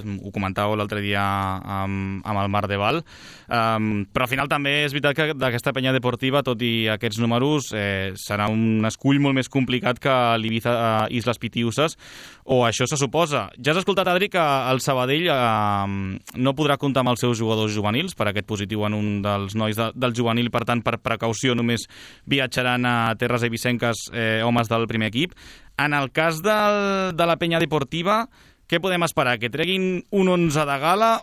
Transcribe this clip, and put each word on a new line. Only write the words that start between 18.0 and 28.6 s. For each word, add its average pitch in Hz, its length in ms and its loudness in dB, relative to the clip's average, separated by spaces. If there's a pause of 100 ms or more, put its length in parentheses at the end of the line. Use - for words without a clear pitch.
per 107 140 -2
aquest 104 180 -4
positiu 104 380 -4
en 104 80 0
un 104 160 -2 (160)
dels 101 320 -2
nois 110 240 -2
de, 113 140 -2
del 123 220 0
juvenil, 117 360 0
per 117 160 -2
tant, 117 160 0
per 117 160 -2
precaució, 117 560 0
només 117 320 0 (400)
viatjaran 123 560 0
a 117 320 2
terres 120 320 0
eivissenques, 117 640 -2
eh, 110 320 0
homes 117 240 2
del 113 180 0
primer 110 220 -2
equip. 135 240 -2 (460)
En 147 160 0
el 139 160 -2
cas 160 320 0
del, 202 720 0
de 170 100 2
la 165 120 2
penya 165 240 2
deportiva, 165 640 0 (440)